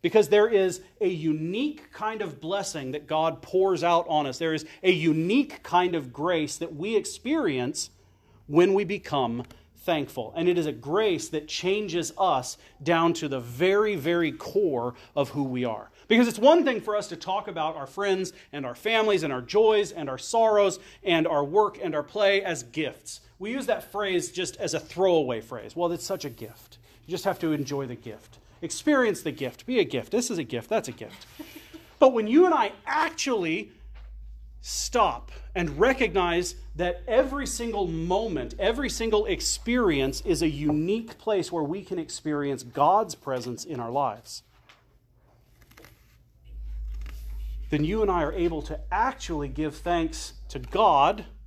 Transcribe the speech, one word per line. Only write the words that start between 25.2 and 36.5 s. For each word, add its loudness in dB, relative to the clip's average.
phrase. -12
"Well, 0
it's -6
such -6
a -6
gift. -16
You -14
just -6
have 0
to 0
enjoy -2
the -10
gift. -18
Experience 2
the -4
gift. -8
Be 2
a 6
gift. -4
This 0
is -2
a -4
gift. -6
That's -2
a -10
gift." -16
<laughs> -16
But 8
when 2
you 8
and 4
I 2
actually -2
stop 0
and -2
recognize 2